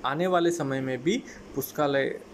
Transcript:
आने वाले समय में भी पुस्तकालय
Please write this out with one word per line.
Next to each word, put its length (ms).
आने 220
वाले 240
समय 300
में 220
भी 200
पुस्तकालय 680